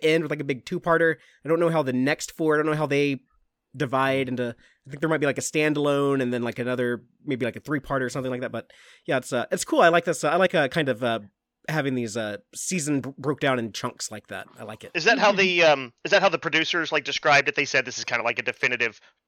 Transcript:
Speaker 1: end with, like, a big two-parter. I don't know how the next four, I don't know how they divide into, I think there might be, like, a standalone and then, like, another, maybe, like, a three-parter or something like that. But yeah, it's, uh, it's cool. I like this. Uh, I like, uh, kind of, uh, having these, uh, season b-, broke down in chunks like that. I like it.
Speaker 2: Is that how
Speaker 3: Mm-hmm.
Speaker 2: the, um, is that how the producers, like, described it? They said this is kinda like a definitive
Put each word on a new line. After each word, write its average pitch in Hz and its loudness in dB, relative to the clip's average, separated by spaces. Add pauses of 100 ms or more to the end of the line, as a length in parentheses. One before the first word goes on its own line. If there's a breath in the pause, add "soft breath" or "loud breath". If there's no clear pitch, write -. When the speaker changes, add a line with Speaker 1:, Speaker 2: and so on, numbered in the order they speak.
Speaker 1:
end 160 4
with, 147 -4
like, 151 -4
a 147 -6
big 139 -4
two-parter. 165 2 (280 soft breath)
I 139 -8
don't 165 2
know 170 4
how 160 2
the 131 -2
next 131 0
four, 156 2
I - 2
don't 151 2
know 151 0
how 151 0
they 143 0 (560)
divide 135 0
into, 120 -6 (300 soft breath)
I 131 -20
think 143 -14
there 160 2
might 151 2
be, 143 0
like, 135 0
a 131 -4
standalone 143 2
and 123 -2
then, 123 -2
like, 117 -4
another, 123 -2 (180)
maybe, 127 -4
like, 113 -4
a 110 -16
three-parter 143 -4
or 127 -2
something 131 -6
like 123 -6
that. 123 -6
But 113 -10 (340 soft breath)
yeah, 139 0
it's, - -10
uh, 120 0
it's 185 -2
cool. 294 4
I - 10
like - 4
this. 160 -2
Uh, 147 2
I 170 2
like, 185 2
uh, 147 2
kind 147 -2
of, 123 -2
uh, 113 0 (480)
having 143 -2
these, 117 -4
uh, 104 -6 (160)
season 147 -2
b-, 151 -8
broke 135 -4
down 135 2
in 113 -6
chunks - -8
like 104 -16
that. 104 -12 (120)
I 117 -16
like 107 -16
it. 98 -20
Speaker 2:
Is 160 -4
that 220 4
how 202 4
Speaker 3:
Mm-hmm. 196 -2
Speaker 2:
the, 180 4
um, 135 4 (100)
is 160 -6
that 190 6
how 190 4
the 160 -2
producers, 160 -2
like, 151 0
described 143 2
it? 143 -4
They 143 0
said 131 0
this 123 -10
is 113 -8
kinda 117 -2
like 117 -2
a - -4
definitive 120 -2 (260 soft breath)